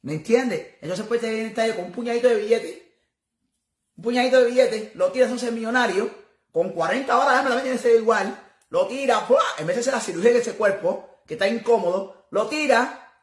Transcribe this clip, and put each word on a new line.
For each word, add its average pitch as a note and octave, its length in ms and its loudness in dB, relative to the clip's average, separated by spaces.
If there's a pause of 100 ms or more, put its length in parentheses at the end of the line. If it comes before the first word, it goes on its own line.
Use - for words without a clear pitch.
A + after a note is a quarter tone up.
¿Me C#3+ 100 -10
entiendes? A3+ 680 -2
Entonces, F#3 260 -8
pues, A#3 140 -2
te A3+ 80 -6
viene A3 180 -4
el G3+ 60 -12
taller A3+ 200 -2
con F3+ 120 -8
un F3+ 60 -14
puñadito A#3+ 360 0
de A#3 60 4
billete. - 640 -4 (960)
Un E3+ 80 -20
puñadito B3 360 4
de A#3+ 100 4
billete, A3+ 440 2
lo F#3 160 0
tira B3+ 160 2
a A3+ 60 -4
ese A#3+ 180 -4
millonario, A3+ 600 -2 (420)
con E3+ 160 0
cuarenta G#3+ 500 0
horas, C4 240 4
me C4+ 80 0
la A#3+ 60 0
meten C4 160 -4
ese A#3 240 4
igual, G#3+ 420 0 (300)
lo - 180 0
tira, B3 340 0
¡fua! F#4 200 2 (160)
En D#3 100 -8
vez F3+ 100 -2
de A#3+ 40 -2
hacer B3+ 140 -2
la A3+ 60 -2
cirugía G3 320 2
de A#3+ 80 4
ese - 140 -6
cuerpo, - 720 -2
que D#3 80 -10
está G3 140 0
incómodo, G#3 840 0
lo G3 160 -2
tira C4 760 -2